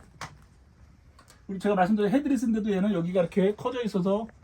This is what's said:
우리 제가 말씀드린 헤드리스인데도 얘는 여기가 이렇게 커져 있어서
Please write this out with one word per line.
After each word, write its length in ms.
우리 120
제가 160
말씀드린 360
헤드리스인데도 600
얘는 220
여기가 260
이렇게 360
커져 280
있어서 440